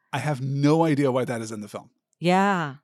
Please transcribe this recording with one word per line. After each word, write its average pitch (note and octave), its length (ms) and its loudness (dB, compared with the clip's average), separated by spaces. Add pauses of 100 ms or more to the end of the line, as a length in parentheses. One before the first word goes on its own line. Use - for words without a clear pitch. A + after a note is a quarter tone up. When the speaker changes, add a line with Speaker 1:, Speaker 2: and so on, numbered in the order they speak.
(120)
Speaker 1:
I C#3 60 -2
have C3+ 220 -4
no C#3+ 440 2
idea C#3+ 260 2
why B2 140 0
that A#2 160 -4
is A2 100 -10
in G#2 120 -10
the G2+ 60 -14
film. - 220 -14 (300)
Speaker 2:
Yeah. F3+ 640 0